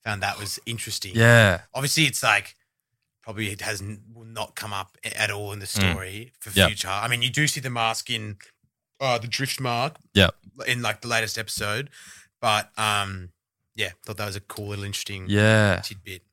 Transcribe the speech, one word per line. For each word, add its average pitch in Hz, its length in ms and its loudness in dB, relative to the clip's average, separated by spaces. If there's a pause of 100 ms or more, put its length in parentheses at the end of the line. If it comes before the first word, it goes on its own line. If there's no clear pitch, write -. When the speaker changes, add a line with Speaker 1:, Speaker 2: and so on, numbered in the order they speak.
Speaker 1:
Found 104 200 -2
that 98 160 -2
was 101 260 -8
interesting. 110 500 -8
Speaker 2:
Yeah. 113 460 8 (140)
Speaker 1:
Obviously, 143 320 2
it's, - 160 -4
like, 104 320 2 (680)
probably 104 300 -6
it 104 100 -12
has 104 200 -6
n-, 104 200 -12 (100)
will 113 140 -20
not 113 300 -10
come 107 180 -10
up 95 300 -8
a-, - 120 -8
at 107 140 0
all 101 240 -6
in 101 60 -10
the 101 80 -12
Speaker 2:
Mm. - 120 -6 (120)
Speaker 1:
story 95 480 -10
for - 100 -16
Speaker 2:
Yep. 95 200 6
Speaker 1:
future. 101 200 -6
I 101 180 -4
mean, 120 140 -2
you 131 80 0
do 143 160 0
see 147 140 -2
the 131 100 -8
mask 113 400 -4
in, 107 280 -8 (600)
uh, 123 200 0
the 113 80 -10
Driftmark 131 720 -4 (180)
Speaker 2:
Yep. 92 200 6 (300)
Speaker 1:
in, 123 160 0
like, 107 200 -2
the 120 60 -12
latest 113 300 -2
episode. 110 540 -6 (500)
But, 107 380 0
um, 98 500 -2 (460)
yeah, 98 160 -4 (120)
thought 107 140 -10
that 104 80 -4
was 98 100 -8
a 101 60 -8
cool 104 280 -12
little 101 160 -6
interesting 98 440 -8
Speaker 2:
Yeah. 104 540 6
Speaker 1:
tidbit. 95 500 -14